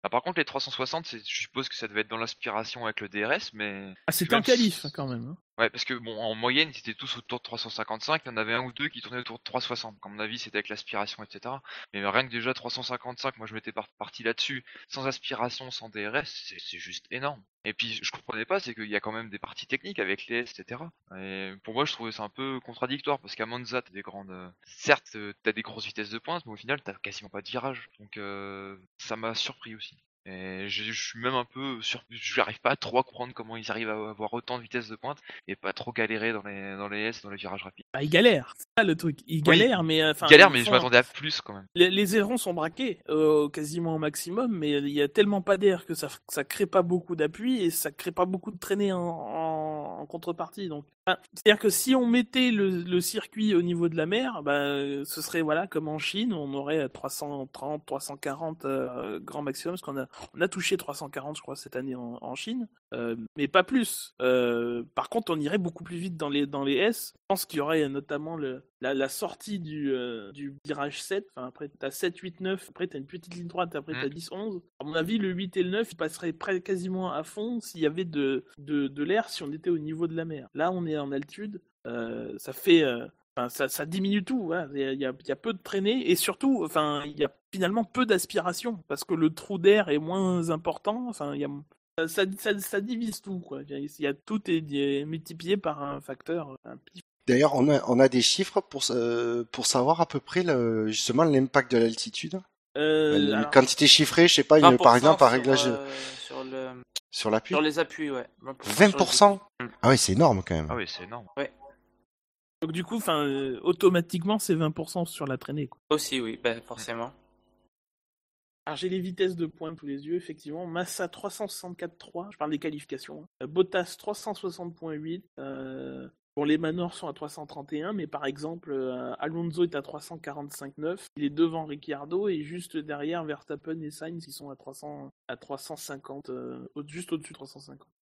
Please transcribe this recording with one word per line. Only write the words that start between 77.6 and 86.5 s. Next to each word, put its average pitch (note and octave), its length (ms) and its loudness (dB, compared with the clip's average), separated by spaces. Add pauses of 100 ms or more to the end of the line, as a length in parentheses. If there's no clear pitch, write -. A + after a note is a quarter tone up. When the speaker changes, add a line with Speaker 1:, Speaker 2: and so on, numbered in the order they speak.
Speaker 2:
s'il - 200 -12
y D#3 60 4
avait E3 180 0
de, C#3 400 0 (140)
de, C#3+ 300 -2
de C#3 140 -6
l'air, G3+ 260 0
si - 140 -10
on C#3+ 100 -8
était D#3+ 180 -4
au E3+ 80 2
niveau D#3 280 -4
de D#3+ 100 -4
la E3 80 -4
mer. D3+ 300 -10
Là, E3 160 0
on F3 160 -2
est D#3 120 -2
en C#3 140 -4
altitude. G3 480 -8 (260)
Euh, A#2 520 -6
ça - 140 -12
fait, E3 300 8
euh, B2 240 2 (300)
enfin, B2 120 -2
ça, C3+ 200 -2
ça D3 180 -4
diminue G3 360 2
tout, A#3+ 220 -2
voilà. E3 280 -2
Il C#3 80 -4
y C3+ 40 2
a, C3+ 80 -2
il C3+ 80 -4
y C3+ 60 -2
a, C3 120 -2
il - 100 -16
y C3+ 40 -2
a C3+ 40 -2
peu A3+ 160 -4
de F#3 100 -6
traînées G#3+ 480 0
et F3+ 60 8
surtout, C4 480 2